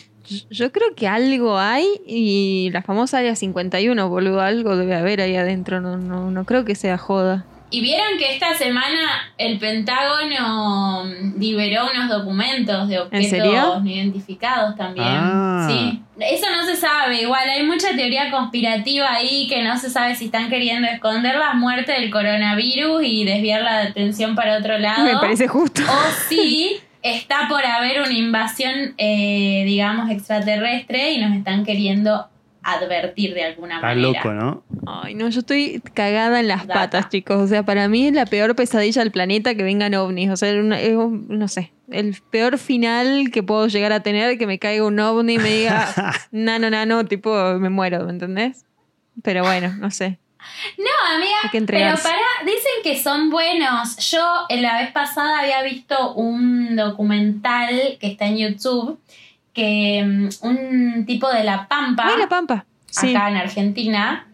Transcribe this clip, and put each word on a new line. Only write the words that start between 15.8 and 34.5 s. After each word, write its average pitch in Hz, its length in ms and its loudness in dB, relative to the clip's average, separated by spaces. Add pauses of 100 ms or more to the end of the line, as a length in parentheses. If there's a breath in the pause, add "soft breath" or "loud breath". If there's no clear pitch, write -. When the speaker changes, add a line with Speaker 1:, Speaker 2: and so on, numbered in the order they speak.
Speaker 2:
Eso 311 340 0
no 339 120 -2
se 349 100 -2
sabe. 285 460 0
Igual 262 260 0
hay 277 160 -2
mucha 339 320 0
teoría 254 340 -2
conspirativa 240 800 0
ahí 254 380 -2
que 247 140 -2
no 233 160 -2
se 262 100 -6
sabe 247 280 0
si 233 100 -8
están 226 240 -2
queriendo 240 360 0
esconder 233 500 0
las 294 180 0
muertes 247 440 0
del 233 120 -2
coronavirus 214 960 0
y 220 200 2
desviar 214 380 2
la 226 220 2
atención 208 500 -2
para 214 240 2
otro 214 200 0
lado. 214 260 2
Speaker 1:
Me 247 120 4
parece 214 320 4
justo. 294 340 2
Speaker 2:
O 302 460 0
si 320 480 2 (240)
está 240 480 -2
por 277 160 0
haber 247 380 0
una 262 100 0
invasión, 240 840 -2
eh, 202 640 0
digamos, 208 460 0
extraterrestre 220 1040 -2
y 262 120 -2
nos 208 100 2
están 196 300 0
queriendo 208 640 0 (380)
advertir 180 720 -2
de 175 80 -4
alguna 165 340 -8
Speaker 3:
Está 117 120 -2
Speaker 2:
manera. 123 200 2
Speaker 3:
loco, 113 260 -2
¿no? 113 280 -4 (240)